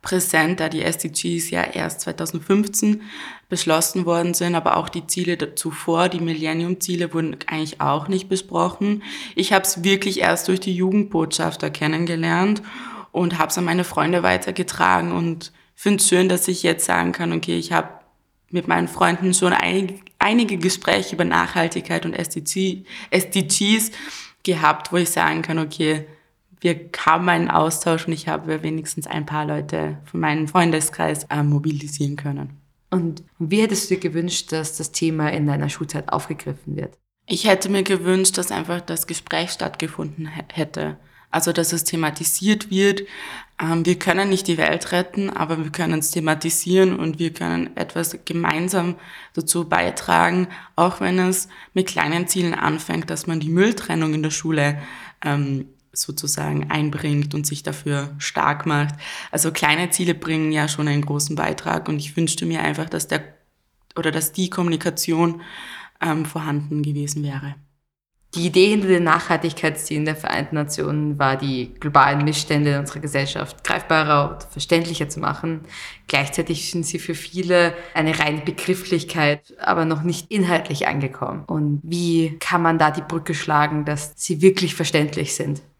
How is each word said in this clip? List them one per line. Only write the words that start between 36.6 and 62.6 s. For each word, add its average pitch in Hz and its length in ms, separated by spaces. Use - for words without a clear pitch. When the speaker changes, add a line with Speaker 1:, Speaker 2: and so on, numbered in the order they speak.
Speaker 2:
wird? - 200
Speaker 1:
Ich 185 200
hätte 190 220
mir 196 160
gewünscht, 190 540
dass 180 140
einfach 170 280
das 165 280
Gespräch 165 420
stattgefunden 156 800
hä-, 156 160
hätte. 156 440
Also, 165 220
dass 165 220
es 160 100
thematisiert 165 880
wird. 196 300
Ähm, 165 240
wir 180 140
können 196 300
nicht 190 180
die 165 100
Welt 160 360
retten, 185 360
aber 160 320
wir 151 100
können 160 280
es - 120
thematisieren 165 840
und 160 220
wir 165 140
können - 420
etwas - 480
gemeinsam 170 720
dazu 165 340
beitragen, 175 800
auch 180 240
wenn 185 180
es 185 300
mit 185 140
kleinen 170 400
Zielen 175 260
anfängt, 160 560
dass 156 180
man 165 140
die 151 80
Mülltrennung 165 640
in 156 100
der 156 80
Schule, 147 460
ähm, 139 440
sozusagen 147 800
einbringt 147 640
und 151 120
sich 147 160
dafür 147 580
stark - 460
macht. 147 300
Also 160 200
kleine 160 380
Ziele 175 240
bringen 156 400
ja 151 160
schon 151 180
einen 147 160
großen 147 320
Beitrag 160 540
und 151 80
ich - 180
wünschte 165 300
mir 165 160